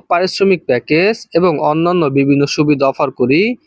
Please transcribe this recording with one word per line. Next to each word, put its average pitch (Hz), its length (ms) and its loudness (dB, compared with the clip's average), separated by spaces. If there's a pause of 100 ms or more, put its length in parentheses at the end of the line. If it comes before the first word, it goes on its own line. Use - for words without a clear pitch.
পারিশ্রমিক 185 600 0
প্যাকেজ 156 460 0 (240)
এবং 175 140 2 (180)
অন্যান্য 170 320 0 (140)
বিভিন্ন 139 300 2
সুবিধা 147 460 0
অফার 139 180 -2
করি, 135 320 0 (240)